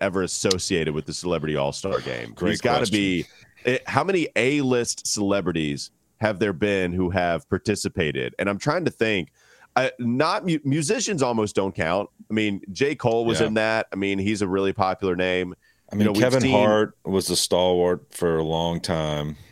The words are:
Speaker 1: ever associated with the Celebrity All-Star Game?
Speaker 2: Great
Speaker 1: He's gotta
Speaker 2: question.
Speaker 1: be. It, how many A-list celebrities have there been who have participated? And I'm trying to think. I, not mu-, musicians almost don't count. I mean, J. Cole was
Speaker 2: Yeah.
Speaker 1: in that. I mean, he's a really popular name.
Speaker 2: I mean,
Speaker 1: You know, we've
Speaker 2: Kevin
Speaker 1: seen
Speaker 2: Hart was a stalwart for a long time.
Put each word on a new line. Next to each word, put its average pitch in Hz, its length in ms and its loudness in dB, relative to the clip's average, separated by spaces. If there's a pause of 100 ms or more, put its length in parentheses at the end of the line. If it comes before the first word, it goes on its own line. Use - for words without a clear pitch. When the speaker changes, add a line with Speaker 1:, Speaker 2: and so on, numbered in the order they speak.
Speaker 1:
ever 95 240 0
associated 87 680 0
with 78 140 -4
the 78 80 -8
Celebrity 80 400 -2
All-Star 71 460 -2
Game? 60 340 -8
Speaker 2:
Great 90 160 -2
Speaker 1:
He's - 100 -2
gotta 120 180 2
Speaker 2:
question. 107 180 0
Speaker 1:
be. 92 300 0 (380)
It, 127 240 -2
how 127 140 2
many 151 320 0
A-list 127 720 0
celebrities 87 840 -2 (280)
have 107 200 0
there 104 120 2
been 92 400 0
who 90 180 0
have 87 380 0
participated? 80 920 -2
And 95 80 0
I'm 101 100 -2
trying 160 280 -2
to 120 40 0
think. 107 400 -2 (460)
I, 127 240 0
not 143 440 0
mu-, 165 200 0
musicians 160 580 -2
almost 113 320 0
don't 95 180 0
count. 90 380 -2 (180)
I 107 60 -4
mean, 107 260 0 (120)
J. 135 240 0
Cole 117 280 2
was 117 160 2
Speaker 2:
Yeah. 113 60 2
Speaker 1:
in 107 80 -2
that. 110 380 2
I 95 40 -8
mean, 98 220 0
he's 101 240 0
a 98 60 2
really 98 240 2
popular 92 420 0
name. 90 400 0 (380)
Speaker 2:
I - 20 -8
mean, 104 60 0
Speaker 1:
You 104 60 4
know, 104 60 2
we've 104 100 2
Speaker 2:
Kevin 127 180 4
Speaker 1:
seen 127 120 2
Speaker 2:
Hart 107 520 4
was 92 260 0
a 87 60 2
stalwart 90 760 2
for 82 280 0
a 80 40 0
long 82 380 -2
time. 76 560 -2 (160)